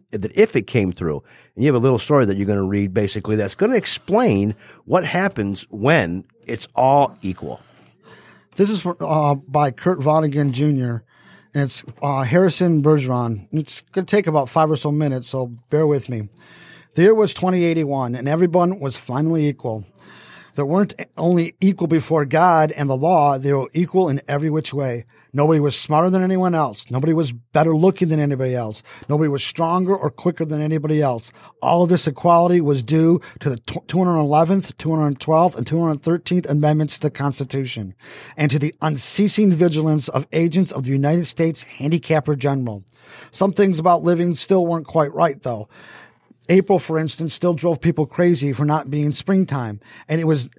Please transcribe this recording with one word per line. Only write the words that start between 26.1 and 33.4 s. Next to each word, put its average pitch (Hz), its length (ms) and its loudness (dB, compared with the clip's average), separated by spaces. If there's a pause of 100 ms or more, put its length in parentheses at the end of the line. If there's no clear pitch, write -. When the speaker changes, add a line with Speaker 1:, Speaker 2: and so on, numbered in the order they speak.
Speaker 2:
than 185 100 2
anyone 185 320 0
else. 139 380 -2
Nobody 131 200 0
was 156 200 0
better 151 440 0
looking 185 340 2
than 156 100 0
anybody 135 340 -2
else. 113 300 -6 (260)
Nobody 147 200 0
was 139 140 -4
stronger 180 520 0
or - 160 -2
quicker 170 340 -4
than 151 160 -4
anybody 156 400 0
else. 127 300 -2 (280)
All 156 220 4
of 175 80 4
this 180 160 2
equality 175 560 4
was 143 220 0
due 160 360 4 (200)
to 147 100 -4